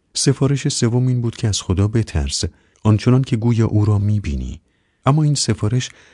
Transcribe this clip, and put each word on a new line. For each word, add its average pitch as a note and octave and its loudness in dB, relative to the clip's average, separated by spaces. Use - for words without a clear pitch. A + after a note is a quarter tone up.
سفارش C#3 0
سوم B2 0
این B2 0
بود A#2 -4
که A2+ -2
از - -2
خدا G2 0
بترس، G2+ -2
آنچنان B2 4
که B2+ -2
گویا A2+ 2
او G#2 2
را G#2 2
می‌بینی. F#2+ -2
اما D3+ 4
این D3+ 2
سفارش A#2 -2